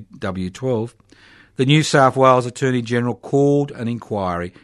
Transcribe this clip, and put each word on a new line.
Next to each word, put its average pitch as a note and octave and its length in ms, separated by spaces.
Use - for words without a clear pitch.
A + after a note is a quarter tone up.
W F#2 320
twelve, A#2 460
the C3 80
New D3+ 180
South C3+ 320
Wales B2+ 320
Attorney B2+ 340
General A#2+ 320
called C#3+ 580
an A#2 160
inquiry F#2+ 640